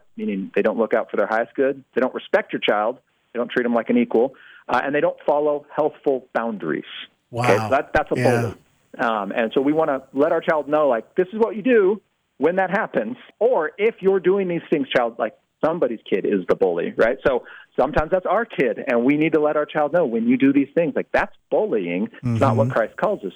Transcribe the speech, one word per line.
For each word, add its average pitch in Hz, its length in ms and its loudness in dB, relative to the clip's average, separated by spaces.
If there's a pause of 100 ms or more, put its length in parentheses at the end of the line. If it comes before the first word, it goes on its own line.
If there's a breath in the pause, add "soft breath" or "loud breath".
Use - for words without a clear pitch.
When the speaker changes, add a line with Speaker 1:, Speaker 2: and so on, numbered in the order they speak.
(160)
Speaker 1:
meaning 101 380 -6
they 101 80 2
don't 110 160 -2
look 110 160 0
out 107 160 -2
for 113 80 -4
their 101 80 0
highest 113 280 -2
good. 135 300 -2 (100)
They 120 60 -2
don't 127 140 -2
respect - 400 -2
your 220 60 -6
child. 110 380 0 (340)
They 113 60 -8
don't 117 120 -4
treat 123 140 0
them 120 100 0
like 117 160 0
an 120 80 2
equal. 117 360 2 (320 loud breath)
Uh, 127 160 0
and 143 120 -4
they 147 60 0
don't 175 260 0
follow 147 480 0
healthful 147 580 -2
boundaries. 95 520 -4 (460)
Speaker 2:
Wow. 120 140 -4
Speaker 1:
Okay, 104 140 4
so 110 120 -4
that, 143 220 0
that's 151 200 0
a 139 60 0
Speaker 2:
Yeah. 123 240 2
Speaker 1:
bully. 117 120 -6 (440)
Um, 110 340 -2
and 113 220 -2
so 143 60 2
we 143 120 2
wanna 151 300 0 (120)
let 147 180 2
our 165 80 0
child 156 280 -2
know, 151 200 2
like, 113 280 -2
this 180 160 2
is 214 60 -6
what 214 160 0
you 214 80 -8
do 220 380 4 (380)
when 165 180 0
that 190 140 0
happens. 131 460 -2 (220)
Or 208 400 2
if 214 220 0
you're 190 200 2
doing 185 280 2
these 170 220 -4
things, 143 180 0
child, 117 300 0
like, 113 180 -4 (280)
somebody's 147 440 -2
kid 92 160 0
is 90 240 0
the 90 80 2
bully, 85 400 0
right? 113 280 2
So 131 200 0 (340 loud breath)
sometimes 151 320 0
that's 185 160 0
our 220 200 0
kid, 120 420 -2
and 120 160 2
we 147 140 4
need 156 160 2
to 156 60 2
let 151 160 0
our 147 100 0
child 147 260 -2
know 170 140 2
when 113 200 -2
you 127 120 2
do 135 160 4
these 139 200 2
things, 165 220 0
like, - 160 -4
that's 151 220 -2 (160)
bullying. 180 580 -2 (140 loud breath)
It's 117 180 -2
not 135 160 2
what 113 120 2
Speaker 2:
Mm-hmm. 131 40 -4
Speaker 1:
Christ 113 240 -2
calls 202 260 -2
us 92 140 -8